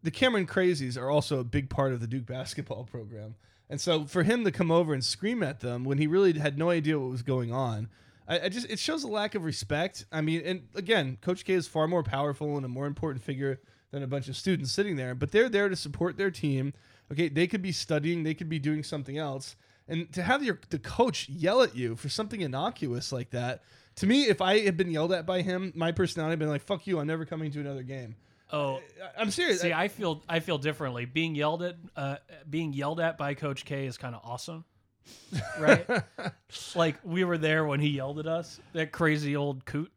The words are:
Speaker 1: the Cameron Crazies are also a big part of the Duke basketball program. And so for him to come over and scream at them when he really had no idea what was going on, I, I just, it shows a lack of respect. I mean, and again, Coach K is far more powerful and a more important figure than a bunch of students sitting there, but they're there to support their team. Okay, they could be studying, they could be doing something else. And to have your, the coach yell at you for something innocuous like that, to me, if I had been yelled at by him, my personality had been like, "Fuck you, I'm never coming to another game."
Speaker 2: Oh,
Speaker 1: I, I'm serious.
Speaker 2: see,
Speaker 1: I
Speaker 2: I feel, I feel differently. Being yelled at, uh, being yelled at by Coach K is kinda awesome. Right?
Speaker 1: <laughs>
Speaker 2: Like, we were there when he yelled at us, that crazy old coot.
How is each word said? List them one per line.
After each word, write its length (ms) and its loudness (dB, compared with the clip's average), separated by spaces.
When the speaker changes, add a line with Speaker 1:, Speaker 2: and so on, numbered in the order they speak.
Speaker 1:
the 80 0
Cameron 360 2
Crazies 500 2
are 140 -4
also 280 2
a 60 -2
big 260 -2
part 220 2
of 80 -4
the 60 -4
Duke 200 -4
basketball 580 -8
program. 500 -12
And 100 -6
so 260 2
for 160 2
him 220 6
to 60 4
come 200 2
over 240 6
and 100 -2
scream 380 0
at 180 -4
them 240 -4
when 140 0
he 80 4
really 260 6
had 240 0
no 140 2
idea 280 2
what 120 -2
was 120 -4
going 300 0
on, 360 -2
I, 140 0
I 80 -2
just, 200 -6
it 100 -4
shows 260 -2
a 40 -6
lack 260 -2
of 100 -4
respect. 680 -4
I 80 -2
mean, 240 0
and 300 -4
again, 460 0
Coach 240 -2
K 100 2
is 140 2
far 180 2
more 160 2
powerful 540 -2
and 80 -4
a 40 -6
more 180 -6
important 380 -4
figure 360 -4
than 120 -6
a 40 -6
bunch 220 -4
of 80 -8
students 340 0
sitting 260 0
there, 180 -4
but 180 -2
they're 160 6
there 200 4
to 80 0
support 420 -2
their 120 2
team. 440 0
Okay, 200 2
they 160 4
could 160 0
be 100 -2
studying, 520 0
they 100 0
could 160 -6
be 80 -2
doing 240 0
something 340 -6
else. 400 -8
And 240 -6
to 100 -4
have 220 2
your, 140 0
the 100 -4
coach 520 2
yell 320 4
at 120 4
you 220 -2
for 140 -6
something 320 -4
innocuous 680 -4
like 180 -6
that, 320 -4
to 100 0
me, 180 8
if 180 4
I 180 6
had 160 2
been 140 0
yelled 220 2
at 120 0
by 160 0
him, 340 -2
my 180 0
personality 400 0
had 60 0
been 120 0
like, 100 0
"Fuck 260 -4
you, 140 0
I'm 60 -2
never 180 -2
coming 280 -6
to 80 -6
another 220 -6
game." 320 -10
Speaker 2:
Oh, 240 -2
Speaker 1:
I, 200 -6
I'm 80 0
serious. 320 2
Speaker 2:
see, 100 2
Speaker 1:
I 120 2
Speaker 2:
I 40 0
feel, 400 -2
I 120 2
feel 180 -2
differently. 480 -4
Being 280 0
yelled 280 2
at, 140 -4
uh, 200 -4
being 240 -2
yelled 260 -2
at 160 0
by 160 -2
Coach 320 -4
K 220 -4
is 100 -8
kinda 260 -10
awesome. 440 -10
Right? 300 8
Speaker 1:
<laughs> 140 2
Speaker 2:
Like, 300 2
we 200 0
were 140 0
there 260 2
when 160 0
he 80 4
yelled 300 -2
at 80 -6
us, 340 -4
that 180 -2
crazy 440 2
old 280 -2
coot. 320 -4